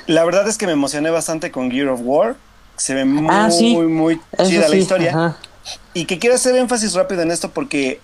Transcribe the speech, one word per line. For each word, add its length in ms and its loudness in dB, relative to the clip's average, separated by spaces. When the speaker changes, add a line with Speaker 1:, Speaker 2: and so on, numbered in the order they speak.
Speaker 1:
la 180 2
verdad 240 2
es 100 -2
que 80 -4
me 60 0
emocioné 380 -2
bastante 400 -4
con 200 -6
Gear 180 -2
of 140 -2
War, 340 0
se 180 -6
ve 100 0
muy, 260 2
Speaker 2:
Ah, 200 4
sí. 260 4
Speaker 1:
muy 440 0
Speaker 2:
Eso 180 2
Speaker 1:
chida 180 2
la 60 2
Speaker 2:
sí, 40 4
Speaker 1:
historia. 320 0
Speaker 2:
ajá. 260 0
Speaker 1:
Y 100 -4
que 140 -4
quiero 180 2
hacer 200 2
énfasis 360 0
rápido 300 0
en 80 0
esto 200 -4
porque, 540 -4